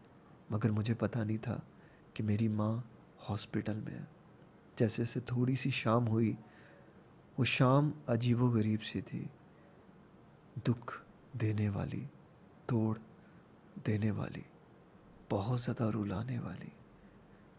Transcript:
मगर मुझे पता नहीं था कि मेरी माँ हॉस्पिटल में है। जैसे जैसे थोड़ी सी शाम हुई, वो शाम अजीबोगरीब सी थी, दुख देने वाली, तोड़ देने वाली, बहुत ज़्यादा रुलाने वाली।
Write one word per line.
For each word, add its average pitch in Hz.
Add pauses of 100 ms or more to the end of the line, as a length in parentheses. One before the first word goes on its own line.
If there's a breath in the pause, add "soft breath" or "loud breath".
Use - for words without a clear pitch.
(520)
मगर 107
मुझे 107
पता 110
नहीं 110
था - (500 loud breath)
कि -
मेरी 107
माँ 107 (380)
हॉस्पिटल 107
में -
है। - (640)
जैसे 110
जैसे 117
थोड़ी 123
सी 139
शाम 120
हुई, 113 (1000 loud breath)
वो 131
शाम 139 (160)
अजीबोगरीब 117
सी -
थी, - (1400 loud breath)
दुख - (340)
देने 107
वाली, 98 (640)
तोड़ 110 (880 loud breath)
देने 107
वाली, - (840)
बहुत 113
ज़्यादा 117
रुलाने 104
वाली। - (880 loud breath)